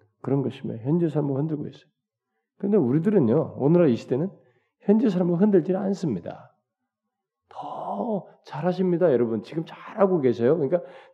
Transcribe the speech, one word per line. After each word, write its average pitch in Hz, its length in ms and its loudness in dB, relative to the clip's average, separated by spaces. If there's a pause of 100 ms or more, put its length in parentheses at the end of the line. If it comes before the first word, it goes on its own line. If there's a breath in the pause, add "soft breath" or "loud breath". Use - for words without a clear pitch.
(220)
그런 135 200 -2
것이며 117 360 -8
현재 160 300 0
삶을 143 280 -2
흔들고 151 320 -6
있어요. - 160 -20 (760)
근데 202 180 0
우리들은요, 156 840 2
오늘날 156 320 4
이 113 60 2
시대는 143 340 -2 (500 soft breath)
현재 220 280 4
삶을 175 320 0
흔들지는 185 400 2
않습니다. 139 760 -6 (920)
"더 - 800 -6 (180 loud breath)
잘하십니다, 175 680 0
여러분. 113 300 0
지금 160 240 -8
잘하고 - 540 -2
계세요. 123 360 2
그러니까 160 260 -2 (320 loud breath)